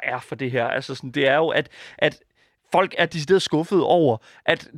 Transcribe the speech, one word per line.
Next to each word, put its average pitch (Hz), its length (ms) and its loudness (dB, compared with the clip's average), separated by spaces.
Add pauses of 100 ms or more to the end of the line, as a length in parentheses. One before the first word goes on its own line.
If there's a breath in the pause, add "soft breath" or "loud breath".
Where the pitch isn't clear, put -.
er 123 160 -6
for - 160 -12
det 123 160 -6
her. 123 160 0
Altså 127 280 -4
sådan, 131 160 -14
det 139 160 0
er 135 80 4
jo, 160 120 2
at, - 220 -2 (280 loud breath)
at - 220 -2 (520)
folk 185 260 0
er 175 80 2
decideret 170 360 2
skuffet 165 420 0
over, 143 340 4 (280 soft breath)
at - 320 0